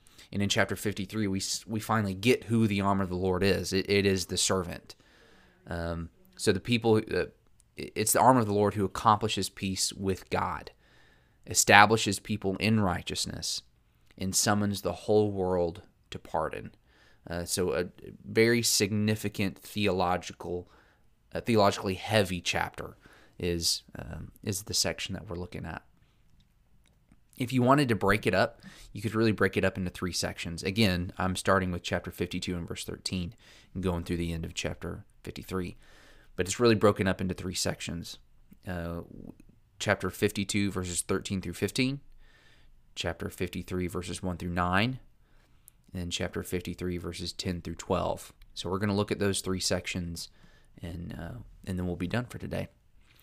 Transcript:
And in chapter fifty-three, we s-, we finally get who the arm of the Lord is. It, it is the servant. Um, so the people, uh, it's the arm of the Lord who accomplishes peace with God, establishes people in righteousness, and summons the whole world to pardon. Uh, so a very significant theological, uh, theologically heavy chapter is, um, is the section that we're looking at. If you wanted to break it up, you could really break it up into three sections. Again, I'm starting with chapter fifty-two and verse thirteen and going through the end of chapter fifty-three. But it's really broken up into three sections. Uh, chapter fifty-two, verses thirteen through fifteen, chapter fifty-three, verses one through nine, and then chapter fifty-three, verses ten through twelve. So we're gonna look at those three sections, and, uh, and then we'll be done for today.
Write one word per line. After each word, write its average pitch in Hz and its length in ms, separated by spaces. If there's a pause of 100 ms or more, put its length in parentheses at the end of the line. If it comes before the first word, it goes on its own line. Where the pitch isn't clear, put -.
(340)
And 98 80
in 98 80
chapter 98 260
fifty-three, 101 520
we 95 100
s-, - 280
we 110 140
finally 107 340
get 107 320
who 113 220
the 101 140
arm 98 180
of 95 80
the 90 80
Lord 90 260
is. 90 300
It, 95 180
it 101 160
is 95 200
the 95 100
servant. 90 600 (720)
Um, 85 440 (260)
so - 160
the 95 80
people, 113 380
uh, 87 300 (500)
it's - 340
the - 80
arm 127 160
of 113 120
the 101 60
Lord 101 200
who 104 100
accomplishes 104 640
peace - 440
with 95 360
God, - 420 (760)
establishes 104 720
people 98 380
in 107 240
righteousness, - 800 (560)
and 95 180
summons 104 460
the 87 100
whole 104 400
world 90 520 (280)
to - 80
pardon. - 560 (540)
Uh, 85 160
so 90 260
a 90 140 (420)
very 113 340
significant 107 960
theological, 90 1120 (640)
uh, 87 60
theologically 101 540
heavy 92 480
chapter - 560 (420)
is, 87 440 (140)
um, - 340 (120)
is 101 200
the 95 100
section - 400
that 85 160
we're 87 80
looking 90 280
at. 80 180 (1500)
If 127 140
you 127 120
wanted 135 260
to 110 60
break 101 320
it 95 80
up, 113 260 (300)
you 107 100
could 107 140
really 110 160
break 95 260
it 95 80
up 95 100
into 92 140
three 87 240
sections. 85 480
Again, 95 560
I'm 92 180
starting 92 360
with 87 100
chapter 87 300
fifty-two 90 440
and 85 120
verse - 180
thirteen 87 480 (400)
and 98 80
going 87 220
through 87 140
the 85 140
end 82 140
of 85 80
chapter 87 520 (180)
fifty-three. - 520 (600)
But 92 100
it's 92 140
really 117 160
broken 101 320
up 92 120
into 92 140
three 90 220
sections. - 640 (480)
Uh, 85 340 (760)
chapter 95 320
fifty-two, 101 580
verses 92 320
thirteen 95 400
through 87 120
fifteen, 131 480 (920)
chapter 95 380
fifty-three, 90 560
verses 90 340
one 90 160
through 87 140
nine, 92 480 (920)
and 92 120
then 87 80
chapter 90 320
fifty-three, 90 540
verses 87 360
ten 90 280
through 85 140
twelve. - 560 (220)
So - 160
we're 95 80
gonna 101 180
look 104 160
at - 80
those 101 220
three 92 180
sections, 90 680 (540)
and, 85 360
uh, 85 200 (260)
and 92 140
then 90 80
we'll 87 80
be 90 100
done 120 200
for - 120
today. 95 300 (560)